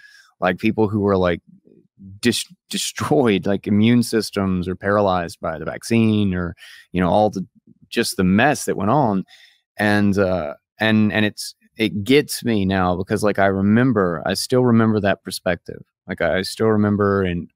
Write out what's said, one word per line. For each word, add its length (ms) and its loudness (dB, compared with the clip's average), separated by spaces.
Like, 180 -2
people 300 0
who 120 -2
were, 160 2
like, 240 0
dis-, 260 0
destroyed, 760 0
like, 200 -2
immune 360 4
systems 680 -2
or 60 -4
paralyzed 680 0
by 180 -6
the 60 -10
vaccine 680 0
or, 220 -6
you 80 -2
know, 100 2
all 200 2
the, 160 -6
just 260 -4
the 80 2
mess 400 2
that 120 -4
went 140 -2
on. 340 0
And, 420 2
uh, 360 -2
and, 320 2
and 120 2
it's, 300 -6
it 280 -2
gets 400 0
me 200 0
now 320 0
because, 260 -4
like, 160 0
I 80 4
remember, 800 2
I 80 -2
still 300 0
remember 360 4
that 240 0
perspective. 580 -8
Like, 140 -8
I, 180 0
I 40 -2
still 260 -2
remember 560 2
in 320 -4